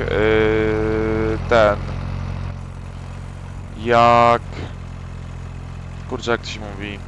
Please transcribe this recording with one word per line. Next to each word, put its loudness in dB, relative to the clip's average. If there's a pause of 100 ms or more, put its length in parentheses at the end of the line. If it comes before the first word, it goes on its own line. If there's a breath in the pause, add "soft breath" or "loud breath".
yy, 2 (100)
ten, 6 (2000)
jak... 6 (1700)
Kurczę, -4
jak 2
to -12
się -8
mówi? -10